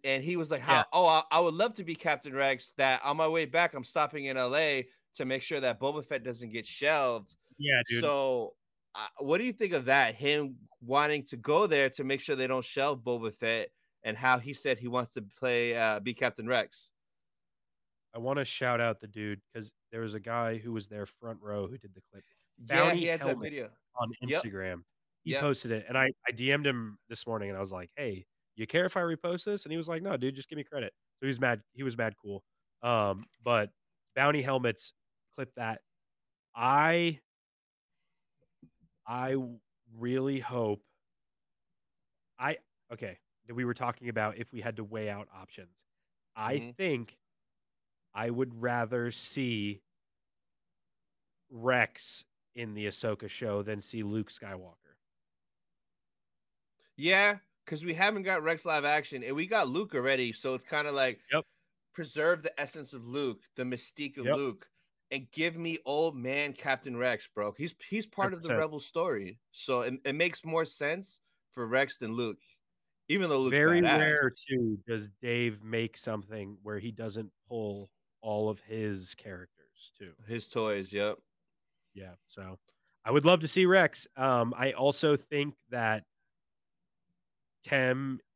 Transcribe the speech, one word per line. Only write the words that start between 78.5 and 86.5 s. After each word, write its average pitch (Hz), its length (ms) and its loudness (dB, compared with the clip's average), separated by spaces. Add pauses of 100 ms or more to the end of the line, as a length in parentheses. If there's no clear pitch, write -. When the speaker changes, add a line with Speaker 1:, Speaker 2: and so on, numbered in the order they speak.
Speaker 2:
his 107 540 -6
characters, 90 800 -18
too. 90 180 -18 (100)
Speaker 1:
His 113 220 -8
toys, 104 440 -2
yep. 101 280 0 (720)
Speaker 2:
Yeah, 92 220 -18 (120)
so 95 320 -14 (460)
I 113 60 2
would 143 140 8
love 175 160 8
to 156 60 -2
see 185 180 4
Rex. 180 500 6
Um, 123 420 2
I 131 160 0
also 143 420 4
think 143 400 -2 (140)
that 110 360 0 (1600)